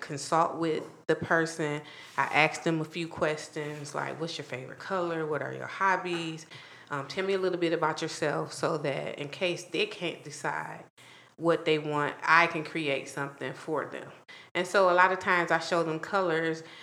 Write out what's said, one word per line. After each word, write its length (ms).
consult 560
with 280
the 80
person. 680
I 60
ask 400
them 180
a 40
few 220
questions 880
like, 260
"What's 180
your 80
favorite 320
color? 480
What 160
are 100
your 140
hobbies? 800
Um, 180
tell 180
me 80
a 40
little 200
bit 160
about 260
yourself," 540
so 240
that 400
in 100
case 360
they 220
can't 380
decide 600
what 300
they 120
want, 360
I 220
can 180
create 440
something 440
for 320
them. 240
And 120
so 240
a 40
lot 180
of 60
times 320
I 80
show 240
them 160
colors 640